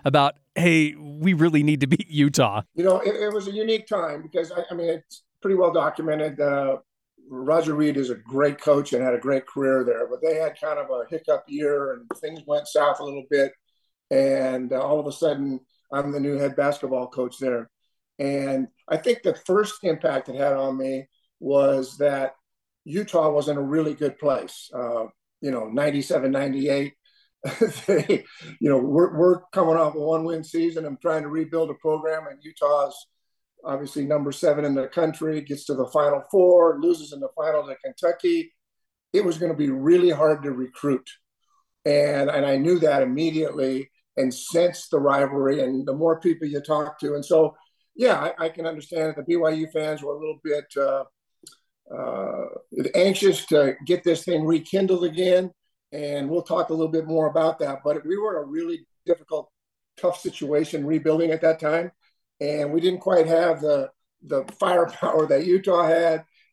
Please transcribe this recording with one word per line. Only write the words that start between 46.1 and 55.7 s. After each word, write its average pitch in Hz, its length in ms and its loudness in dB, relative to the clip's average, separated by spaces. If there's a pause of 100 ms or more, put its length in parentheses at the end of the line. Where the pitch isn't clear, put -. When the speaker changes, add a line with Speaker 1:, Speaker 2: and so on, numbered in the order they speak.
Speaker 2:
people 165 280 -2
you 147 120 -6
talk 147 400 -4
to. 147 140 -4
And 143 100 -6
so, 160 320 4 (400)
yeah, 175 420 2
I, 165 60 -4
I 165 60 -2
can 165 160 -10
understand 160 420 -4
that - 80 -6
the 147 60 -10
B 170 140 0
Y 160 160 2
U 156 200 -4
fans 151 300 -4
were 143 100 -6
a 147 60 -8
little 156 260 -10
bit, 147 220 -4 (100)
uh, 135 280 0 (880)
uh, - 520 -6 (500)
anxious 190 520 2
to 143 280 4 (100)
get 175 200 0
this 165 180 0
thing 165 220 -2
rekindled 175 580 0
again. 180 480 2 (400)